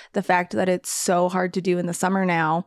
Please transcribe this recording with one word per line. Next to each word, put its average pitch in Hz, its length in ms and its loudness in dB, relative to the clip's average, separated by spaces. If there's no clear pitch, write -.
the 196 100 -2
fact 180 300 0
that 185 140 0
it's 180 220 -2
so 180 400 0
hard 185 240 -2
to 185 80 -2
do 180 160 0
in 175 80 -2
the 175 80 -4
summer 190 320 0
now, 165 420 0